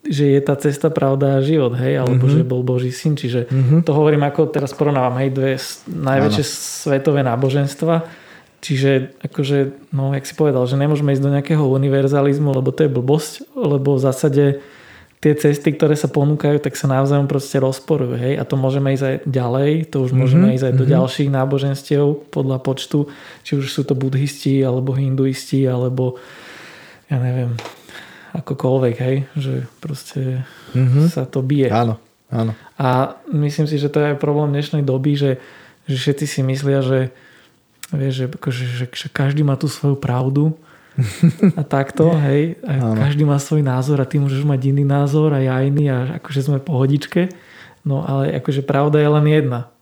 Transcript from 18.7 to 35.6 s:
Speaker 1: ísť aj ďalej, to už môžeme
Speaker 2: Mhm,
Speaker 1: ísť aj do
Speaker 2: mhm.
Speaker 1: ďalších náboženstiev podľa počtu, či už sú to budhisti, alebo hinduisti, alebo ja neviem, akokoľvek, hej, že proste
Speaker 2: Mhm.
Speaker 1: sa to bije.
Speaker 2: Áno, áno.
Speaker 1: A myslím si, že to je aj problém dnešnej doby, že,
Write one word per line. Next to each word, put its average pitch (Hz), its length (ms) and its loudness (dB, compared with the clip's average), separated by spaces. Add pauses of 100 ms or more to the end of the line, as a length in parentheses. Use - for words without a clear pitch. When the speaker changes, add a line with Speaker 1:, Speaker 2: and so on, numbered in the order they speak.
Speaker 1:
ísť 135 160 0
aj 135 180 -2
ďalej, 131 460 0 (180)
to 135 140 -2
už 127 100 0
môžeme 131 380 4
Speaker 2:
Mhm, 214 40 2
Speaker 1:
ísť 131 120 0
aj 127 80 0
do 131 100 2
Speaker 2:
mhm. 135 80 2
Speaker 1:
ďalších 143 400 2
náboženstiev 139 720 0 (240)
podľa 135 320 -2
počtu, 135 460 -2 (360)
či - 120 -6
už 139 140 -2
sú - 160 -6
to 139 100 -2
budhisti, 135 680 -2
alebo 131 320 0
hinduisti, 135 720 -2
alebo 127 540 -2 (880)
ja 143 120 -4
neviem, 123 360 -2 (800)
akokoľvek, 131 680 0
hej, 131 200 0 (160)
že 135 200 -4 (240)
proste 131 640 -8 (300)
Speaker 2:
Mhm. 131 360 4
Speaker 1:
sa 143 160 -2
to 131 180 -4
bije. 131 280 2
Speaker 2:
Áno, 113 300 0 (280)
áno. 113 280 -2 (200)
Speaker 1:
A 131 380 0 (140)
myslím 147 380 -2
si, 151 100 -2
že 143 120 -2
to 143 120 0
je 147 100 0
aj 143 80 -2
problém 147 320 0
dnešnej 147 320 -2
doby, 135 320 0
že, 139 180 0 (520)